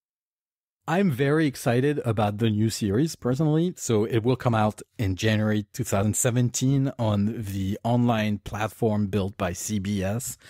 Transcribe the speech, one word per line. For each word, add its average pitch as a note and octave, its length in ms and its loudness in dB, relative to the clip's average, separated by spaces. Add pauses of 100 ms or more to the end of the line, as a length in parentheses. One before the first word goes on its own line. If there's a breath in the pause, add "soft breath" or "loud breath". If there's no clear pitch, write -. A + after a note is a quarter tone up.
(880)
I'm F3+ 240 2
very C#3+ 360 2
excited C3 580 0
about G#2 320 0
the A2+ 140 2
new G#2+ 180 2
series, A2+ 480 0
personally. D3+ 580 0
So A2 300 0
it A#2 180 -2
will B2 140 2
come A#2 180 -2
out G#2+ 280 0 (160)
in F#2+ 180 0
January G#2+ 560 0
two A#2+ 120 -6
thousand G#2+ 300 0
seventeen C3 840 0
on G#2+ 440 0
the G2 420 -4
online A2+ 540 2
platform G#2+ 680 -2
built G2 320 -2
by F2 160 -2
C - 240 -6
B G2 240 -2
S. G#2 340 -4 (140 loud breath)